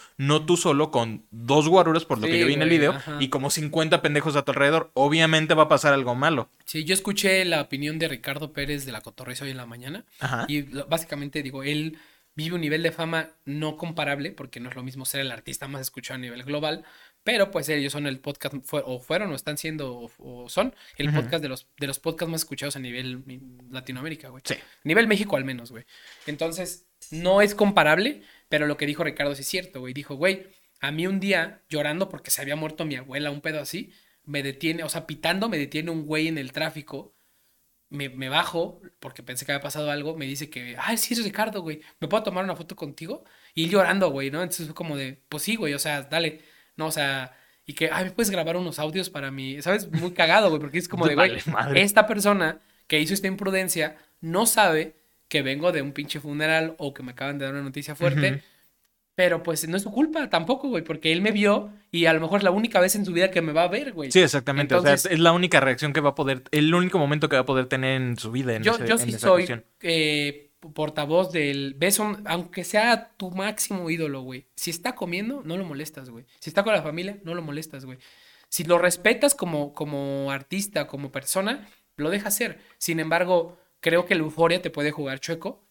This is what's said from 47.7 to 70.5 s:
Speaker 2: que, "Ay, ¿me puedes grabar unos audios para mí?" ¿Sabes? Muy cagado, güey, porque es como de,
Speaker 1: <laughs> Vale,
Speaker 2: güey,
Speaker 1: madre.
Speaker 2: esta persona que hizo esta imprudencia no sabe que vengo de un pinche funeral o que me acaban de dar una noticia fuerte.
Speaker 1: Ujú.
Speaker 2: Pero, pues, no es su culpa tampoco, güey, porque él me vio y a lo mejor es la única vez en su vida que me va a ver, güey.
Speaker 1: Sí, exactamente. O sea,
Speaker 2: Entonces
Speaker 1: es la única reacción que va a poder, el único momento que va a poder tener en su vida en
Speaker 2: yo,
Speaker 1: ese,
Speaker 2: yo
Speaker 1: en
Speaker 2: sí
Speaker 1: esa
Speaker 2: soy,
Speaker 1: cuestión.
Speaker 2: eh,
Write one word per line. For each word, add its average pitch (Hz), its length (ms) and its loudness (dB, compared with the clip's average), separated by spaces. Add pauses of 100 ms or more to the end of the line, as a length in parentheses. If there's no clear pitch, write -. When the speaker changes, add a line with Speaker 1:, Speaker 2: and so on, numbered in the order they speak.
Speaker 2:
que, 156 180 0
"Ay, 180 140 0
¿me 185 60 -6
puedes 220 180 0
grabar 170 260 0
unos 180 220 -4
audios 165 320 -4
para 139 200 -8
mí?" 135 300 -8
¿Sabes? 185 300 -2
Muy 165 220 -2
cagado, 180 380 6
güey, 151 100 0
porque 143 180 -4
es 175 100 -4
como 175 180 2
de, 147 80 4
Speaker 1:
<laughs> - 20 0
Vale, 185 160 6 (120)
Speaker 2:
güey, 160 100 -2
Speaker 1:
madre. 139 280 4
Speaker 2:
esta 202 240 8
persona 202 540 2 (260)
que 156 140 4
hizo 156 120 0
esta 196 140 -2
imprudencia 190 720 -2 (240)
no 175 240 2
sabe 165 480 4 (340)
que 147 140 0
vengo 143 300 0
de 156 100 0
un 143 100 -6
pinche 147 280 -8
funeral 156 580 0
o 143 160 -6
que - 80 -14
me 127 100 -12
acaban 139 260 -6
de 135 60 -6
dar 135 100 -6
una 143 100 -6
noticia 143 320 -10
fuerte. 151 360 2
Speaker 1:
Ujú. 143 80 -4 (760)
Speaker 2:
Pero, 170 260 4
pues, 165 260 -4
no 170 80 0
es 202 60 0
su 202 100 -6
culpa 311 380 0
tampoco, - 380 0
güey, 196 140 -2
porque 160 300 0
él 170 80 2
me 208 100 2
vio 208 400 4 (200)
y 170 160 4
a 160 80 8
lo 160 60 2
mejor 165 180 2
es 196 60 0
la 180 80 6
única 214 280 4
vez 185 140 6
en 208 100 0
su 185 80 -4
vida 180 180 4
que 180 120 2
me 160 100 0
va 160 120 4
a 180 40 4
ver, 240 240 -4
güey. 151 180 -6
Speaker 1:
Sí, 180 100 8
exactamente. 143 540 4
O 175 60 6
sea, 147 120 8
Speaker 2:
Entonces 175 200 2
Speaker 1:
es 160 60 4
la 165 140 8
única 180 280 6
reacción 135 320 2
que 151 80 2
va 143 100 4
a 135 40 0
poder, 135 380 -2
el 151 220 6
único 180 240 4
momento 151 300 2
que 147 80 2
va 127 60 6
a 127 40 -2
poder 131 200 2
tener 131 340 0
en 123 180 -2
su 110 140 -8
vida 123 240 0
en 110 60 -4
Speaker 2:
yo, 220 140 4
Speaker 1:
ese, 123 100 -2
Speaker 2:
yo 160 80 4
Speaker 1:
en 233 60 2
Speaker 2:
sí 123 100 -2
Speaker 1:
esa 117 80 -2
Speaker 2:
soy, - 120 4 (160)
Speaker 1:
cuestión. 120 180 -6 (180)
Speaker 2:
eh, 151 720 0 (220)